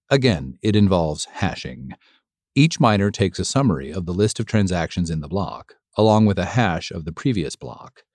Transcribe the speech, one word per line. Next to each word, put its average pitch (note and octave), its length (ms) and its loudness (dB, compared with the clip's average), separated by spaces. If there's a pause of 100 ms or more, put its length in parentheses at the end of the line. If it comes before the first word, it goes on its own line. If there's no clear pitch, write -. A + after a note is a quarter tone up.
Again, A#2 520 0
it G#2 160 2
involves F2 480 2
hashing. - 720 -8 (600)
Each D#3 240 2
miner G2+ 320 4
takes F#2+ 280 -2
a F#2 60 -2
summary E2 460 0
of F2+ 140 -6
the F2 80 -6
list G#2 260 0
of A2 60 -4
transactions F2+ 640 0
in D#2+ 100 -2
the D2 80 -10
block, - 480 -8 (220)
along G#2+ 300 6
with F#2+ 120 2
a F2 60 -2
hash G#2+ 460 -2
of E2 120 -10
the D#2+ 100 -8
previous G2 440 -4
block. - 460 -18 (120)